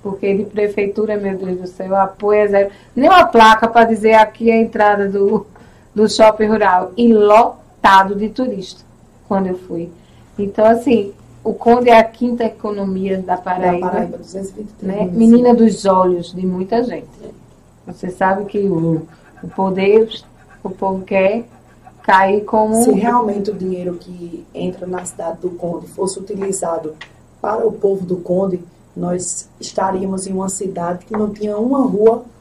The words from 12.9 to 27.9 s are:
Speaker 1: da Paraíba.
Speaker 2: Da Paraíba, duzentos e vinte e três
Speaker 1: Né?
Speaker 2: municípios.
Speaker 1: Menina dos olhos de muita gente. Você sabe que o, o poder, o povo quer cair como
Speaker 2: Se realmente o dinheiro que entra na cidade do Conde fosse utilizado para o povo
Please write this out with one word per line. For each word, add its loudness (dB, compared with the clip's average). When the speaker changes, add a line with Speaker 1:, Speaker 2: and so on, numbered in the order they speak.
Speaker 1:
da -4
Paraíba. -2
Speaker 2:
Da -4
Paraíba, -6
duzentos -12
e -18
vinte -16
e -20
três -8
Speaker 1:
Né? -4
Speaker 2:
municípios. 2
Speaker 1:
Menina 6
dos 2
olhos 2
de -8
muita -2
gente. -8
Você -12
sabe -2
que -6
o, -2
o -16
poder, 0
o -10
povo -6
quer -2
cair 2
como 0
Speaker 2:
Se 4
realmente 0
o -8
dinheiro -6
que -16
entra -8
na -8
cidade -10
do -6
Conde -10
fosse -6
utilizado -6
para -4
o 0
povo -2